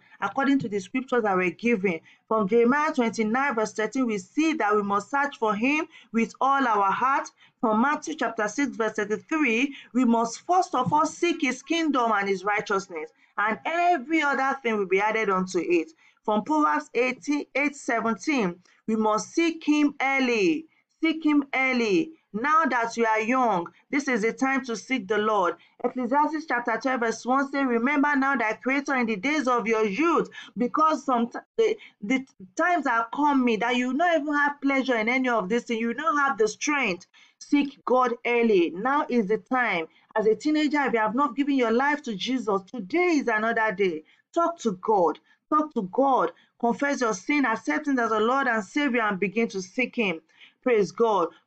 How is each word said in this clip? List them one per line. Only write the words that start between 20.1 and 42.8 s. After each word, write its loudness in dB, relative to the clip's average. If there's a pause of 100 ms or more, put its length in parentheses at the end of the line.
Seek -2
him 4 (100)
early. 0 (240)
Now 2
that -2
you 2
are 2
young, 0 (220)
this -2
is 0
the 0
time -2
to -6
seek -6
the -2
Lord. 0 (300)
Ecclesiastes -2
chapter -2
twelve -2
verse -4
one 0
says, -2
"Remember 0
now 0
thy -2
Creator -4
in 0
the -2
days -2
of 0
your 2
youth," 0 (280)
because 0
some 0
t-, -12 (180)
the, 2 (260)
the -2 (300)
times 0
are 0
coming 2
that 0
you 0
will -2
not 2
even -4
have 0
pleasure 0
in 0
any 0
of 0
this 0
thing. -4
You -2
will -4
not -2
have -2
the 4
strength. -4 (320)
Seek -2
God 2 (120)
early. 4
Now -2
is 0
the 0
time. -2 (300)
As 2
a 4
teenager, 0
if 0
you 2
have 0
not 0
given 0
your 2
life 2
to -6
Jesus, -2
today 0